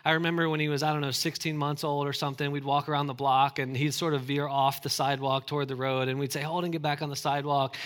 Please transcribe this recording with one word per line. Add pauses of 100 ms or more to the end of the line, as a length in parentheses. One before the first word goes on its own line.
I
remember
when
he
was,
I
don't
know,
sixteen
months
old
or
something,
we'd
walk
around
the
block,
and
he'd
sort
of
veer
off
the
sidewalk
toward
the
road,
and
we'd
say,
"Holden,
get
back
on
the
sidewalk,"